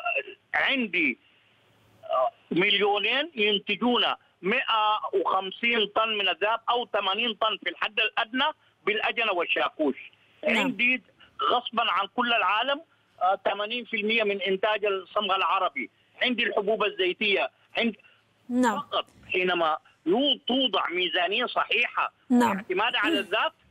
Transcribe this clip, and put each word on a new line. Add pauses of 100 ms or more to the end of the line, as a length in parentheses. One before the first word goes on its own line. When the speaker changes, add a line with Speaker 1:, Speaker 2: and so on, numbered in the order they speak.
(540)
Speaker 1:
عندي، (840)
آه، (200)
مليونين
ينتجون (380)
مائة (140)
وخمسين
طن
من
الذهب
أو
ثمانين
طن
في
الحد
الأدنى (400)
بالأجنة
والشاكوش. (520)
Speaker 2:
نعم.
Speaker 1:
عندي (500)
غصبا
عن
كل
العالم، (400)
آه،
ثمانين
في
المية
من
إنتاج
الصمغ
العربي، (320)
عندي
الحبوب
الزيتية، (280)
عند (540)
Speaker 2:
نعم.
Speaker 1:
فقط (280)
حينما (280)
يو-،
توضع
ميزانية
صحيحة (160)
Speaker 2:
نعم.
Speaker 1:
واعتماد
على
الذات (180)